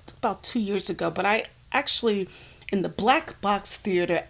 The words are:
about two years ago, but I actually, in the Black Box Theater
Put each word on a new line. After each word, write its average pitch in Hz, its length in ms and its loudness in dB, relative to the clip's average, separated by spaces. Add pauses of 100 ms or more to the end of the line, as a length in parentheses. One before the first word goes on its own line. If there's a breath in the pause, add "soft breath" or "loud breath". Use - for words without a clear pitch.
(180)
about 202 240 -4
two - 160 -2
years 202 320 -2
ago, 170 220 -2
but 190 120 -2
I 208 200 2 (260)
actually, 226 580 0 (440 loud breath)
in 196 100 2
the 170 60 0
Black 240 520 2
Box 202 360 -2
Theater 175 540 2